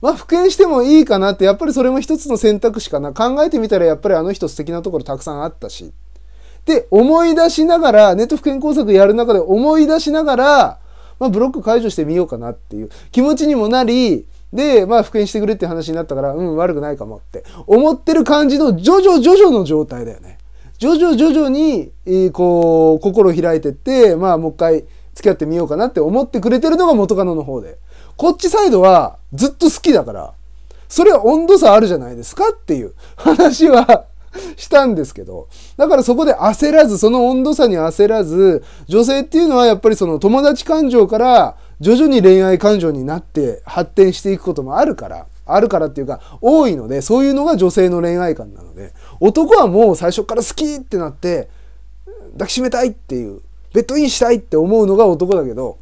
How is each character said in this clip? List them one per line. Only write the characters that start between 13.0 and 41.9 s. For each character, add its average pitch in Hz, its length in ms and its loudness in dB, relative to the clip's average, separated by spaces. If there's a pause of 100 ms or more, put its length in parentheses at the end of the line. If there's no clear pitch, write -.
気 247 100 0
持 294 140 2
ち 302 120 -2
に 302 60 2
も 220 140 -2
な 254 160 0
り、 233 420 -2 (260)
で、 247 360 0
ま 226 100 0
あ、 214 60 2
復 - 160 -6
縁 208 80 -2
し - 40 -12
て 220 80 -6
く 208 60 -4
れ 214 80 -2
っ 202 40 -6
て 170 100 -6
話 165 220 -10
に 160 60 -6
な 165 80 -8
っ - 40 -10
た 139 80 -8
か 135 60 -6
ら、 139 120 -6
う 160 80 -8
ん、 170 160 -6
悪 175 160 -2
く 143 80 -6
な 147 100 -8
い 143 60 -10
か 104 80 -14
も 107 120 -18
っ - 20 -20
て - 240 -20 (240)
思 277 260 4
っ - 20 -4
て 320 180 -4
る 311 100 2
感 294 260 2
じ 277 100 0
の、 269 160 0
徐 254 260 2
々、 370 200 4
徐 349 160 6
々 381 140 6
の 214 120 0
状 151 220 -2
態 123 180 -12
だ 113 100 -12
よ - 60 -20
ね。 - 200 -20 (400)
徐 302 180 0
々、 320 180 2
徐 294 140 2
々 302 180 0
に、 269 440 -2 (140)
え 185 60 -4 (160)
ー、 170 40 -2
こ 165 680 2
う、 - 40 -16
心 196 260 2
を 170 40 0
開 165 260 -2
い - 20 -12
て 147 80 -4
っ - 40 -8
て、 240 420 2
ま 180 180 0
あ、 165 60 0
も 160 100 -6
う - 20 -14
一 - 40 -18
回 165 300 0 (280)
付 - 160 -2
き - 20 0
合 - 20 0
っ - 20 -2
て 151 100 -6
み 156 120 -6
よ 170 80 -4
う - 20 -10
か 147 100 -6
な 214 80 -2
っ 254 60 -6
て - 80 -4
思 185 240 0
っ 247 40 -8
て 240 120 -6
く 202 100 -2
れ 247 100 0
て 320 100 -2
る 330 60 0
の 359 120 0
が 320 80 4
元 208 200 0
カ 190 80 -2
ノ 180 120 -4
の 156 80 -8
方 135 180 -10
で。 82 160 -20 (400)
こ 330 140 0
っ 359 60 -2
ち 370 120 -4
サ 403 160 2
イ 339 60 2
ド 190 100 2
は 180 360 4 (160)
ず 170 140 -2
っ - 40 0
と 330 180 0
好 - 100 -8
き 320 140 0
だ 165 100 2
か 117 100 -10
ら、 87 200 -14 (560)
そ - 140 0
れ 403 80 6
は 220 140 2
温 311 200 2
度 381 120 6
差 233 160 6
あ 214 60 8
る 220 80 2
じ 180 60 -2
ゃ 165 40 -4
な 123 140 -10
い 123 40 -14
で 120 80 -16
す - 120 -18
か 415 140 0
っ 427 40 -6
て - 200 -6
い 131 100 -6
う 101 100 -14 (220)
話 311 540 2
は 240 360 4 (260)
<laughs> 370 260 -16
し - 100 -18
た 277 180 4
ん 233 100 -2
で 156 100 -4
す - 80 -16
け 98 100 -16
ど。 90 240 -18 (300)
だ 294 100 0
か 311 100 2
ら 254 60 2
そ 240 120 0
こ 311 100 0
で 294 100 -2
焦 214 360 -2
ら 302 140 6
ず、 208 120 -4
そ 214 120 2
の 247 180 0
温 262 160 -2
度 302 100 0
差 269 140 0
に 190 100 0
焦 165 300 0
ら 220 160 0
ず、 175 400 0 (240)
女 202 160 2
性 269 180 -2
っ - 40 -6
て - 120 -2
い 339 60 4
う 330 40 2
の 277 100 2
は 247 80 4
や 226 100 4
っ 190 40 -10
ぱ 220 100 2
り 220 60 0
そ 196 120 -4
の 156 120 -4
友 226 220 2
達 285 240 0
感 311 240 0
情 233 180 2
か 220 100 -4
ら 233 380 2 (240)
徐 190 160 2